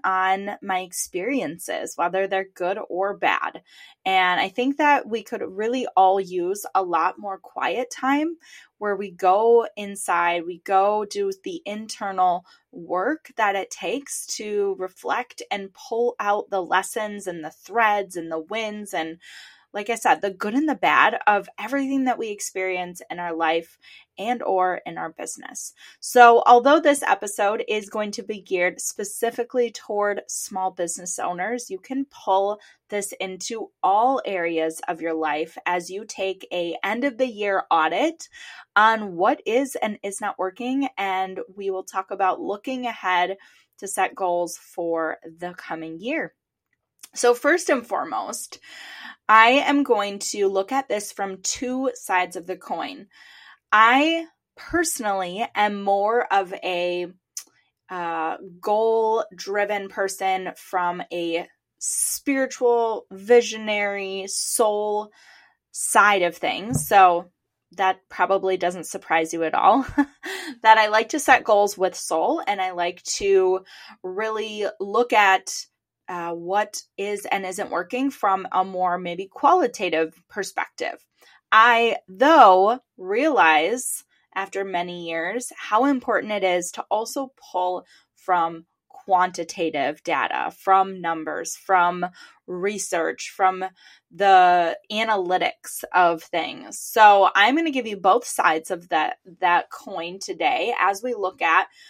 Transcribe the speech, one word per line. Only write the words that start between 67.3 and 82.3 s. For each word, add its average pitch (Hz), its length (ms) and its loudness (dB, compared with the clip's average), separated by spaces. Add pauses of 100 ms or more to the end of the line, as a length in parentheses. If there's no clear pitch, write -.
that 190 260 0 (100)
probably 190 480 0
doesn't 180 280 -4
surprise 165 480 -4
you 165 100 -4
at 156 100 -2
all, 240 320 4 (380)
<laughs> 359 400 -12
that 220 140 8
I 214 100 4
like 220 220 2
to 302 100 -2
set 262 240 4
goals 202 340 4
with 185 180 -2
soul, 190 500 -2
and 202 160 -4
I 185 100 -4
like 175 320 -6
to 190 640 2 (380)
really 214 640 -6 (140)
look 220 340 0
at, 196 400 4 (560)
uh, 175 220 -8
what 190 500 -4 (160)
is 202 280 -6
and 190 200 -4
isn't 180 240 -8
working 247 400 -4
from 190 440 -2
a 185 100 2
more 185 340 -2
maybe 180 300 -8
qualitative 220 1000 0
perspective. - 760 -8 (460)
I, 233 460 6 (100)
though, 220 720 8 (180)